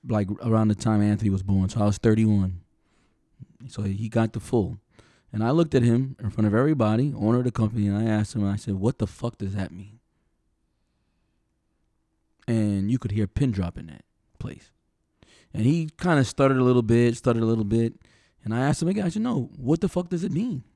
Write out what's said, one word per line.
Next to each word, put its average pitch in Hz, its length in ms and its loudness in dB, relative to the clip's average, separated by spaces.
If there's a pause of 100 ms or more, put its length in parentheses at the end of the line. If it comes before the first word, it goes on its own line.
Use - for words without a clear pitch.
like, 104 220 -2 (140)
around 110 260 2
the 107 60 2
time 107 260 0
Anthony 104 300 2
was 95 120 0
born, 95 280 2
so 110 100 -4
I 104 60 4
was 101 120 2
thirty-one. 107 640 2 (1080)
So - 140 -10
he 104 260 -4
got 113 260 0
the 110 60 -6
full. 104 380 -2 (540)
And 107 120 -4
I 123 80 0
looked 160 240 2
at 123 60 4
him 123 380 2
in 113 100 -4
front 107 180 0
of 101 60 2
everybody, 127 640 2
owner 113 220 2
of 123 60 0
the 123 80 0
company, 110 340 0
and 101 100 0
I 110 80 0
asked 107 300 -2
him, 104 120 -2
I 98 100 -2
said, 104 180 -6
"What 101 240 -2
the 117 80 -2
fuck - 320 -8
does 98 160 -8
that 95 180 -6
mean?" 101 280 -18 (2500)
And 104 420 0
you 127 80 0
could 98 140 -6
hear 107 120 0
a 95 40 -4
pin 139 240 0
drop 92 260 -4
in 82 80 -14
that 73 180 -20 (340)
place. - 340 -14 (800)
And 110 100 -2
he 156 240 2 (100)
kinda 156 260 2
stuttered 135 340 2
a 127 60 4
little 123 180 4
bit, 117 340 4
stuttered 113 260 0
a 113 40 0
little 113 180 0
bit. 113 300 0 (500)
And 107 100 -6
I 120 60 -2
asked 143 220 0
him 165 60 0
again, 202 180 -2
I - 40 0
said, 214 120 -6
"No, 190 340 -4
what 143 240 0
the 190 80 0
fuck 180 200 -4
does 175 160 -4
it - 80 -4
mean? 180 320 -4 (100)